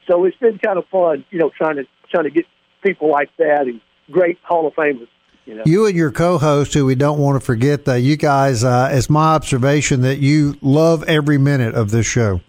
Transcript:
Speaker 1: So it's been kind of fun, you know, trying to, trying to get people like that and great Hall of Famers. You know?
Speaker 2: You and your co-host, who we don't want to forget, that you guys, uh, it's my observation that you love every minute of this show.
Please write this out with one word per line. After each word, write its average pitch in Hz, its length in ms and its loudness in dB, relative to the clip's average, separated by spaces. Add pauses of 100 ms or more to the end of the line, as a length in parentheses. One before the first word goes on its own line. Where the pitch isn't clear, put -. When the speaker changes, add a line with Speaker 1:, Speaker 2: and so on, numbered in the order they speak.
Speaker 1:
So 180 160 2
it's 185 140 0
been 220 200 0
kind 202 200 -2
of 160 100 -8
fun, 170 420 0
you 185 80 -8
know, 165 180 0
trying 156 200 -2
to, 135 100 -8 (240)
trying 170 140 0
to 143 60 -4
get 160 140 -2 (380)
people 175 280 -2
like 143 280 0
that 147 240 2
and 120 180 -6 (300)
great 175 320 0
Hall 165 240 -2
of 139 80 -6
Famers. 143 320 -2 (400)
You 113 80 -18
know? 110 100 -12
Speaker 2:
You 190 220 2
and 202 100 -2
your 160 140 0
co-host, 151 640 0
who 143 120 2
we 131 80 2
don't 147 240 0
want 139 200 0
to - 60 -8
forget, 135 400 -2
that 123 160 0
you 139 160 2
guys, 139 480 0
uh, 127 260 2
it's 135 180 -2
my 156 260 2
observation 139 680 0
that 135 180 0
you 143 420 0
love 160 440 2
every 151 340 2
minute 135 360 0
of 110 180 -2
this 113 140 2
show. 101 420 -2